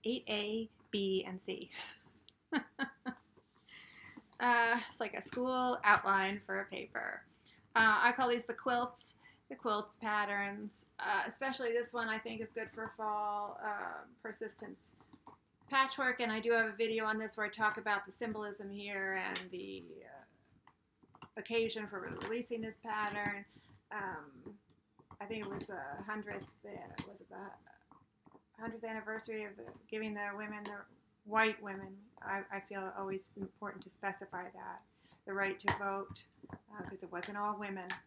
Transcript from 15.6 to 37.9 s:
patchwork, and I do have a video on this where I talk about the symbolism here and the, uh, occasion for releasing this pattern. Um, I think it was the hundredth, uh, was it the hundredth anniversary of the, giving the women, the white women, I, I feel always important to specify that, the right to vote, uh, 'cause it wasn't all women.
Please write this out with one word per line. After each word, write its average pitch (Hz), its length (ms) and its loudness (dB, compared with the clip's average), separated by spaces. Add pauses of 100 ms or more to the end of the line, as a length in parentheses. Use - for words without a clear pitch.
patchwork, 269 500 4
and 226 120 2
I 220 80 2
do 233 120 4
have 226 160 8
a 214 40 -2
video 220 340 2
on 214 120 4
this 220 200 -2
where 214 80 2
I 208 40 0
talk 214 280 2
about 202 280 0
the 185 60 -10
symbolism 208 580 -4
here 196 580 -2
and 185 240 -4
the, 185 320 -6 (200)
uh, - 1300 -20
occasion 220 500 0
for 196 120 -6
releasing 220 600 -4
this 220 160 -6
pattern. 208 680 -2 (460)
Um, 180 640 -6 (680)
I 202 40 -6
think 214 200 -4
it 196 40 -6
was 202 140 -4
the 185 160 -6 (260)
hundredth, 208 420 -6 (180)
uh, - 420 -10
was 202 140 -14
it - 80 -20
the 196 60 -14 (1200)
hundredth 226 240 -8
anniversary 220 600 -4
of 202 100 -10
the, 220 80 -12 (260)
giving 220 240 -2
the 208 220 0
women, 208 280 -6
the 208 160 -8 (460)
white 220 360 4
women, 196 340 -8 (260)
I, 196 200 0 (100)
I 196 100 -2
feel 196 360 -6
always 190 320 -4 (100)
important 196 440 -8
to 185 60 -16
specify 190 540 -4
that, 185 380 -10 (440)
the 196 80 -6
right 196 260 2
to - 180 4
vote, 196 460 -2 (280)
uh, 208 380 -12
'cause 196 140 -10
it 170 80 -10
wasn't 180 260 -4
all 208 200 0
women. 196 300 -4 (200)